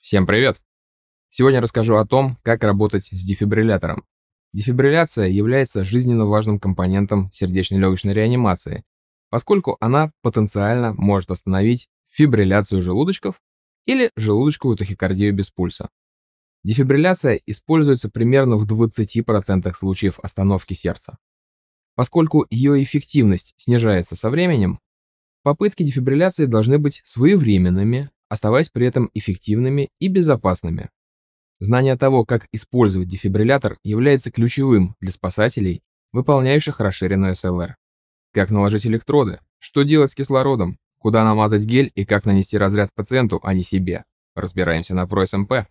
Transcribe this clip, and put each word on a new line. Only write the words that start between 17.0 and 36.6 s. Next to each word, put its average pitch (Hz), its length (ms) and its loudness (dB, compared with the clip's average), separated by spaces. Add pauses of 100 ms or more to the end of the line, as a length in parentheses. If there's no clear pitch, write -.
используется 139 640 0
примерно 123 460 2
в 104 120 0
двадцати 110 540 -2
процентах 95 560 -2
случаев 95 440 -4
остановки 95 540 -2
сердца. - 440 -10 (760)
Поскольку 156 540 0
ее 139 300 2
эффективность 131 760 0
снижается 110 580 0
со 113 160 -4
временем, 143 480 0 (640)
попытки 180 400 -2
дефибрилляции 143 600 0
должны 117 340 2
быть 143 260 -2
своевременными, 117 1040 2 (200)
оставаясь 113 400 0
при 123 160 0
этом 123 280 0
эффективными 120 760 -2 (100)
и 190 80 0
безопасными. 113 840 0 (680)
Знание 127 360 2
того, 135 280 2
как 117 260 -4
использовать 104 560 0
дефибриллятор, 104 800 -2
является 123 480 0
ключевым 117 680 0
для 92 120 -8
спасателей, 98 680 -4 (280)
выполняющих 139 720 0